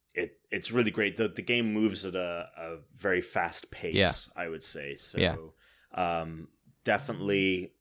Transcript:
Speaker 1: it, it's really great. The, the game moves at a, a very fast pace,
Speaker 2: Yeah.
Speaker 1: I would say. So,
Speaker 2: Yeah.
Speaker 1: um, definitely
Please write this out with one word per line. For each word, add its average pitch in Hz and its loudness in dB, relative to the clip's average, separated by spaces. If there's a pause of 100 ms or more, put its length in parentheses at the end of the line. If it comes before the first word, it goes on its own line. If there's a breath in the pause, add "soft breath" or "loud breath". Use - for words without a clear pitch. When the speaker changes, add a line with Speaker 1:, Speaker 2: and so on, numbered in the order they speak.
(120)
Speaker 1:
it, 87 -4 (120)
it's 98 -4
really 113 4
great. 101 2
The, 110 2
the 98 -8
game 117 2
moves 104 2
at 92 -4
a, 87 -4 (120)
a 82 -8 (200)
very 92 2
fast - -2
pace, 80 -6
Speaker 2:
Yeah. 92 6 (220)
Speaker 1:
I 87 -6
would 80 -10
say. 71 -10
So, - -8
Speaker 2:
Yeah. 87 2 (580 soft breath)
Speaker 1:
um, 82 -2 (340)
definitely 98 2